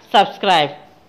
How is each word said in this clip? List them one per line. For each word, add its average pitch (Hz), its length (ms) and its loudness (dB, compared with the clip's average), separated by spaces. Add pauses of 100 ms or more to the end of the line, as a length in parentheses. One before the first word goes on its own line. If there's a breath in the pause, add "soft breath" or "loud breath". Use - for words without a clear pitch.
(120)
सब्सक्राइब। 190 580 0 (380)